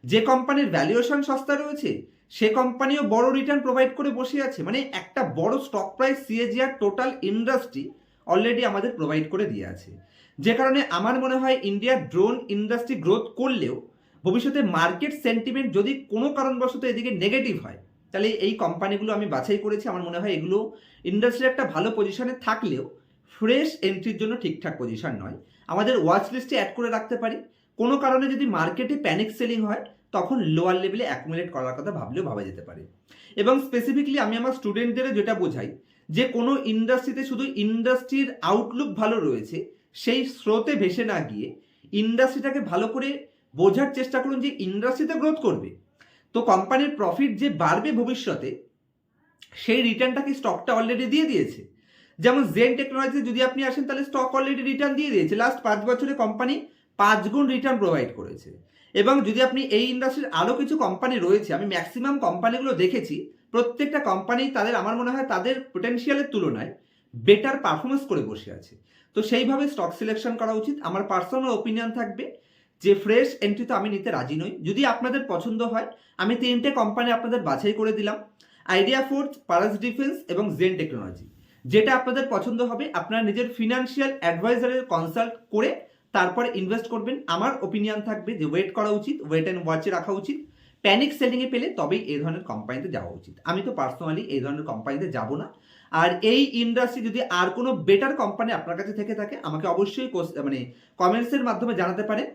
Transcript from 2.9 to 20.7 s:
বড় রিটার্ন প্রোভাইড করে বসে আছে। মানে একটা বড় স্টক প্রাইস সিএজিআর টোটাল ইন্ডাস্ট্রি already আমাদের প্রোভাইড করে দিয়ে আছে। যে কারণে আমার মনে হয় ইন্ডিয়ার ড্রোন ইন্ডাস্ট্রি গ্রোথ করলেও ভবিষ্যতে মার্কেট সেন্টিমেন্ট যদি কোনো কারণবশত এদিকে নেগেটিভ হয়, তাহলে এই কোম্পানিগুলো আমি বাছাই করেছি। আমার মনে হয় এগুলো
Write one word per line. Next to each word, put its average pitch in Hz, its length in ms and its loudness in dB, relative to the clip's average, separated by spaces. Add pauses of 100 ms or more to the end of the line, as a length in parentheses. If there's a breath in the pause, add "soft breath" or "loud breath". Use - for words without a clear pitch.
বড় 240 300 4
রিটার্ন 277 260 2
প্রোভাইড 254 360 2
করে 285 140 -2
বসে 254 320 -2
আছে। 262 220 -4
মানে 214 180 -2
একটা - 420 -4 (120)
বড় 226 240 2
স্টক 196 380 -4
প্রাইস 269 200 2 (100)
সিএজিআর 240 520 0
টোটাল 233 320 2 (100)
ইন্ডাস্ট্রি 233 680 0 (360 soft breath)
already 226 400 4
আমাদের 202 240 0
প্রোভাইড 156 380 -2
করে 190 160 0
দিয়ে 101 200 -6
আছে। 90 260 -14 (480 soft breath)
যে 226 140 2
কারণে 262 360 4
আমার 220 300 2
মনে 262 160 0
হয় 262 280 2
ইন্ডিয়ার 202 460 0
ড্রোন 220 400 2
ইন্ডাস্ট্রি 214 460 -2
গ্রোথ 185 300 2 (100)
করলেও 226 460 -2 (420 soft breath)
ভবিষ্যতে 247 380 2
মার্কেট 180 600 0
সেন্টিমেন্ট 233 520 0
যদি 226 360 0
কোনো 254 240 0
কারণবশত 254 500 -2
এদিকে 233 280 -2
নেগেটিভ 202 520 0
হয়, - 140 -14 (340)
তাহলে 202 160 0
এই 214 260 0
কোম্পানিগুলো 196 600 -2
আমি 208 120 0
বাছাই 160 320 0
করেছি। 208 320 -2
আমার 180 140 -4
মনে 170 160 -6
হয় 196 140 -2
এগুলো 185 380 -2 (320 loud breath)